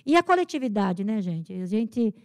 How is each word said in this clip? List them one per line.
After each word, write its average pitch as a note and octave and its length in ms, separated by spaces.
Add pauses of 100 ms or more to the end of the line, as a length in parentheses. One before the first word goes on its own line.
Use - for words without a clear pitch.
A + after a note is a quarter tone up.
E D4 120
a E4+ 60
coletividade, A3 840
né, G#3+ 180
gente? E3 300
A F#3 140
gente, A3 460 (120)